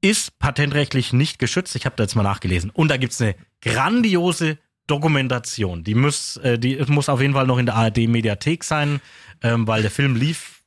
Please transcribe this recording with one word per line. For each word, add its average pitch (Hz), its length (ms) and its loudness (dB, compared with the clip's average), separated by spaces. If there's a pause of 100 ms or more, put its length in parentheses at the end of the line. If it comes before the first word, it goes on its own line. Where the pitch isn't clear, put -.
Ist - 360 0
patentrechtlich 143 760 0
nicht 135 260 2
geschützt. 180 380 -2
Ich - 80 -6
habe 131 100 -2
da 117 80 0
jetzt 98 120 -2
mal 110 80 2
nachgelesen. 92 480 -2
Und 156 200 2
da 135 60 0
gibt's 127 240 -2
eine 107 140 0 (260)
grandiose 170 960 0 (300)
Dokumentation. 127 960 0
Die 107 120 -2
muss, 143 420 0
äh, 120 220 0
die 127 160 0 (120)
muss 143 220 2
auf 135 120 2
jeden 139 120 2
Fall 135 140 2
noch 123 100 2
in 127 80 2
der 117 100 0
A-R-D-Mediathek 113 880 0
sein, 147 380 -2 (400)
ähm, 117 260 2
weil 110 140 2
der 110 80 0
Film 139 260 0
lief 147 500 -4